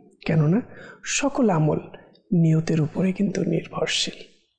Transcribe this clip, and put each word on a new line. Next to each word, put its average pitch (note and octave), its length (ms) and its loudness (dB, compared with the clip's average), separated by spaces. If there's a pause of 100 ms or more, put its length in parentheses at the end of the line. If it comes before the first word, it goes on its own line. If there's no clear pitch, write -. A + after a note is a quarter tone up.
(260)
কেননা D#3+ 340 2 (440)
সকল C4+ 460 0
আমল D#3+ 280 2 (540)
নিয়তের D#3+ 480 2
উপরে E3+ 320 0
কিন্তু F#3 320 -2
নির্ভরশীল। - 680 -4 (440)